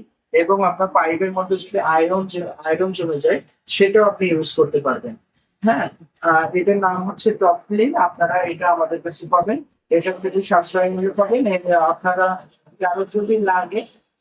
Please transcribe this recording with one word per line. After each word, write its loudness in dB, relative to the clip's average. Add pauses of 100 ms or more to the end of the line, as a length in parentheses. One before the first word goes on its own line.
(340)
এবং 2 (120)
আপনার -2
পাইপের 0
মধ্যে -2
যদি -6 (140)
আয়রন 2
জ-, -8 (140)
আয়রন 0
জমে -4
যায় 2 (360)
সেটাও 6
আপনি -2
ইউজ 0
করতে 2
পারবেন। -4 (480)
হ্যাঁ, 2 (400)
আহ, 4 (140)
এটার 2
নাম 0 (100)
হচ্ছে -2 (120)
টপ 4 (100)
ক্লিন, 0 (160)
আপনারা 0 (140)
এটা -6 (100)
আমাদের -2
কাছে -10 (100)
পাবেন। 2 (320)
এটা 2 (120)
যদি -2 (100)
সাশ্রয় 2
মূল্যে -4
পাবেন, 2
এ-, 2 (120)
আপনারা 0 (540)
কারো -2 (120)
যদি 0 (160)
লাগে -2 (400)